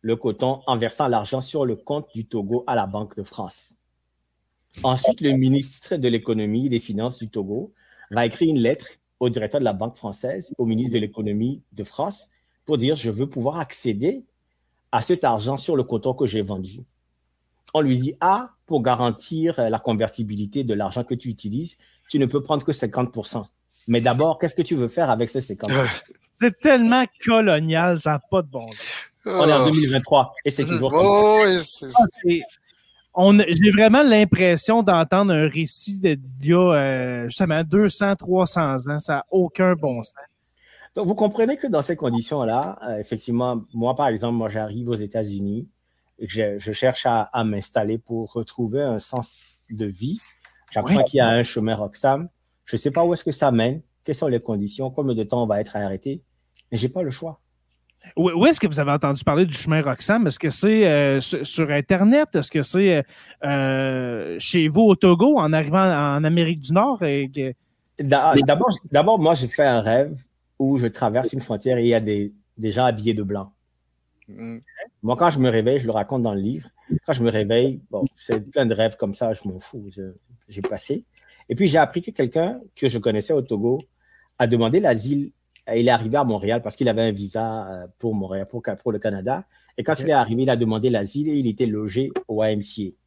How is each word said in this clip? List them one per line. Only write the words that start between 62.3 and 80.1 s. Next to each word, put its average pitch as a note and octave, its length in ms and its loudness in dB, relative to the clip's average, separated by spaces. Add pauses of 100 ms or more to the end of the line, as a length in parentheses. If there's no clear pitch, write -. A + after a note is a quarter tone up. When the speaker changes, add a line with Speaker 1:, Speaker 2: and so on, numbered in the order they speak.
Speaker 2:
Est-ce D3+ 140 -2
que D#3 100 0
c'est, F3+ 360 4
euh, C#3+ 60 2 (420)
euh, C3 960 -2
chez D#3+ 300 2
vous D#3+ 140 4
au G#3 120 8
Togo, G3 440 6
en D#3 160 2
arrivant D#3 240 2
en D3 440 2
Amérique E3 380 2
du C3+ 120 -6
Nord ? G#3+ 300 2
Et C#3 320 -2
que C3 200 -4 (440)
Speaker 1:
D'a-, C#3+ 360 4 (120)
d'abord, F3+ 300 2 (160)
d'abord, F3+ 260 4
moi, D#3+ 140 4
j'ai B2+ 160 0
fait D3 160 2
un A#2+ 160 4
rêve C3 400 0 (380)
où C3+ 180 2
je A#2+ 100 0
traverse A#2 460 -2
une C3+ 80 -6
frontière B2 380 -2
et A#2 60 0
il A#2+ 40 4
y A#2 60 4
a A2 60 4
des, G#2 340 -2 (240)
des A2 140 -4
gens B2 120 0
habillés A2+ 300 0
de G#2 80 -4
blanc. G2 300 -6 (760)
Speaker 3:
Mm. A2+ 300 -14 (440)
Speaker 1:
Moi, A#2+ 140 -2
quand E3+ 140 4
je D3 80 -4
me B2+ 100 4
réveille, A#2 320 2
je A#2 60 -6
le A2 60 -4
raconte A2 300 -4
dans A2 120 -2
le G2 60 -2
livre, C3 280 -6 (380)
quand D#3 80 -2
je B2 80 -2
me A#2 80 2
réveille, A#2 500 0 (100)
bon, G2+ 140 -4 (120)
c'est A2 340 -4
plein C3+ 160 0
de A2 80 0
rêves A2+ 240 0
comme G2+ 160 -4
ça, A2+ 180 -2
je G2+ 160 -8
m'en F#2 120 -10
fous, G#2 300 -16
je, G2 120 -16 (460)